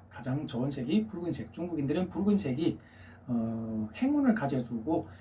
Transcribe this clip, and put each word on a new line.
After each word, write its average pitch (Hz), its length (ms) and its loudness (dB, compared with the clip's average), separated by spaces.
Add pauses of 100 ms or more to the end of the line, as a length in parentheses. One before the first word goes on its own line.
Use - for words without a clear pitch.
(100)
가장 139 380 -4
좋은 131 240 -2
색이 151 340 2
붉은색. 151 460 -6
중국인들은 165 560 0
붉은색이, 175 720 2 (480)
어, 113 680 -2
행운을 277 400 4
가져주고 131 760 -2 (120)